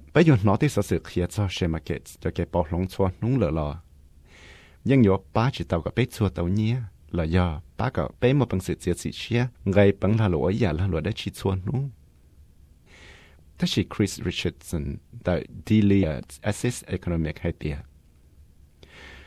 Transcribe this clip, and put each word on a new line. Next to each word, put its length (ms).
bây 100
giờ 200
nó 140
tới 120
sở 120
sự 200
kia 160
cho 200
share 180
market, 340
cho 160
cái 160
bảo 180
lỏng 200
xóa 220
nung 180
lỡ 120
lò. 300
Nhưng 200
có 160
ba 200
chỉ 100
tàu 180
có 140
bé 160
xóa 180
tàu 180
nhia, 280
là 120
do 380
ba 120
có 200
bé 120
một 160
bằng 100
sự 160
chia 180
sẻ 200
chia, 340
ngay 340
bằng 200
là 80
lụa 180
ấy 120
giả 140
là 160
lụa 120
đã 160
chỉ 180
xóa 320
nung. 240
Thế 100
là 60
Chris 280
Richardson, 720
tại 220
Deloitte 760
Access 440
Economic 540
hay 120
tiệt. 260